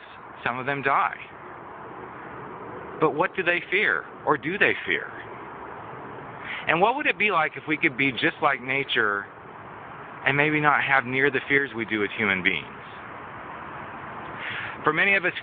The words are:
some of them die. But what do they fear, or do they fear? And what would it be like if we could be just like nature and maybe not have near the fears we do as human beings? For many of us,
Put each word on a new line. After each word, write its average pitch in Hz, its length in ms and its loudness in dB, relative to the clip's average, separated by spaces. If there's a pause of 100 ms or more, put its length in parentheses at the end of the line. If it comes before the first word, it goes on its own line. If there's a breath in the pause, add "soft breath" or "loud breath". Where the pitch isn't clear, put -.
(440)
some 123 160 0
of 127 80 -4
them 139 160 0
die. 143 340 2 (1800)
But 143 140 4
what 175 200 0
do 190 60 0
they 175 180 2 (120)
fear, 170 340 2 (180)
or 147 140 4
do 160 220 -2
they 135 140 6 (120)
fear? 85 260 -2 (1600 loud breath)
And 160 120 4
what 226 160 6
would 294 120 -2
it 220 100 2
be 208 140 2
like 156 260 4
if 131 100 -12
we 156 80 2
could 143 220 2
be 135 140 4
just 131 320 2
like 135 180 4
nature 123 640 2 (1040)
and 135 100 4
maybe 151 240 4
not 139 220 6
have 135 220 4
near 135 260 2
the 131 80 2 (100)
fears 139 260 4
we 113 100 -2
do 104 180 0
as 98 120 2
human 98 280 4
beings? 85 240 2 (2250 loud breath)
For 156 100 4
many 190 220 6
of 180 100 2
us, 175 180 2